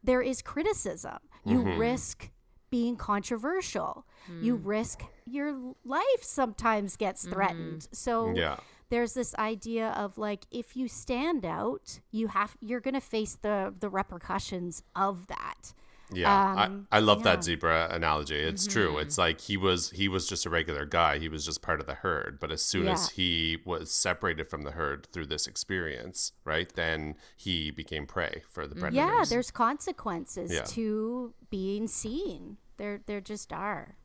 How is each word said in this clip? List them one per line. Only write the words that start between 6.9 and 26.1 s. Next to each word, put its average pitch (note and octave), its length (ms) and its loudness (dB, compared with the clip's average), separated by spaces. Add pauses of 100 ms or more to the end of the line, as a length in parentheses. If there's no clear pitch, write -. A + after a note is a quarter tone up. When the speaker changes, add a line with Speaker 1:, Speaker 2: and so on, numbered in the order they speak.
Speaker 1:
gets G3 280 -2
Speaker 3:
Mm-hmm. F3 80 -6
Speaker 1:
threatened. E3 600 -2
So A3+ 440 0
Speaker 2:
Yeah. D2+ 220 0 (320)
Speaker 1:
there's A#3+ 240 0
this B3 220 -4
idea A3 560 -2
of, G3+ 260 -4
like, G#3 320 -4
if - 260 -8
you B3+ 100 -2
stand C4 600 -2
out, G3 540 -4 (100)
you A3 180 -2
have, G3+ 320 0
you're A#3 200 -4
gonna C4+ 200 0
face A3 360 -2
the, G3+ 440 0
the G#3 80 -4
repercussions F#3 920 -4 (120)
of F#3+ 340 0
that. - 440 -10 (380)
Speaker 2:
Yeah, G2 460 6
I, G2+ 80 6
Speaker 1:
Um, G2 260 -4
Speaker 2:
I G#2+ 100 8
love G#2+ 240 8
that F2+ 140 8
Speaker 1:
yeah. F2 40 0
Speaker 2:
zebra E2 480 4
analogy. D2+ 480 2
It's F#2 280 0
true. G2 260 2
Speaker 3:
Mm-hmm. D2 80 0
Speaker 2:
It's D2 180 0
like E2+ 240 4
he G2 160 -2
was, F2+ 320 4
he G2 180 0
was F#2 180 2
just - 200 -2
a F2 40 -2
regular D#2+ 360 0
guy. D#2 320 4
He D#2+ 100 -4
was D#2 160 -6
just D#2 160 -4
part D#2 200 0
of C#2 60 -8
the C#2 100 -6
herd. D2 440 -4
But D2+ 100 -4
as D#2 120 -2
soon - 260 2
as F3+ 220 0
Speaker 1:
Yeah. - 60 -12
Speaker 2:
he E2 500 2
was E2+ 260 -4
separated F2 560 0
from D2+ 140 -6
the C#2+ 80 -6
herd D2 420 -4
through D#2+ 140 -6
this D2+ 200 -2
experience, E2 840 -4 (140)